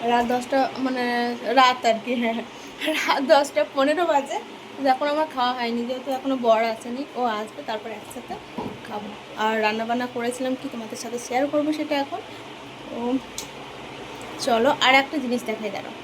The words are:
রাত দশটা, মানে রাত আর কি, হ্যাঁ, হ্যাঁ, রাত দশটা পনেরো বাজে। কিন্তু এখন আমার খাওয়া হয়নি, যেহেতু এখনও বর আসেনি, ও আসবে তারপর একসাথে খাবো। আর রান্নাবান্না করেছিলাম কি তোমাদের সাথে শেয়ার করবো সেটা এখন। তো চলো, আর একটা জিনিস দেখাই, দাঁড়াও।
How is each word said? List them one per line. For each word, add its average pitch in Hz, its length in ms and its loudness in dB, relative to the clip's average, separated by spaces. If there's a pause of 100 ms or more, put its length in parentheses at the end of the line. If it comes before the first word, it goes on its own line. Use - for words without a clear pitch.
(120)
রাত 240 120 4 (100)
দশটা, 247 240 2 (280)
মানে 254 180 0 (540)
রাত 254 220 8 (100)
আর 220 140 4
কি, 247 160 -2
হ্যাঁ, 226 160 2
হ্যাঁ, 220 100 -6 (540)
রাত 302 220 2 (100)
দশটা 294 280 6 (140)
পনেরো 285 280 4 (100)
বাজে। 285 260 2 (340)
কিন্তু 277 220 0
এখন 269 200 0
আমার 311 200 2
খাওয়া 247 240 2
হয়নি, 233 300 0
যেহেতু 254 200 -4 (100)
এখনও 269 180 0 (100)
বর 226 140 8 (120)
আসেনি, 240 300 -6 (160)
ও - 20 -2 (200)
আসবে 214 280 -10
তারপর 220 300 -6
একসাথে - 360 -12 (520)
খাবো। 208 220 -8 (340)
আর 220 120 2 (100)
রান্নাবান্না 226 420 0 (100)
করেছিলাম 247 440 -2
কি - 140 -8
তোমাদের 233 280 -8
সাথে 240 240 -6
শেয়ার 254 260 2
করবো 294 260 2
সেটা 302 160 -2 (100)
এখন। 349 160 -8 (680)
তো - 100 -8 (1500)
চলো, 240 240 4 (160)
আর 254 60 8 (100)
একটা 269 220 -4
জিনিস 240 240 0
দেখাই, 214 260 -4
দাঁড়াও। - 300 -8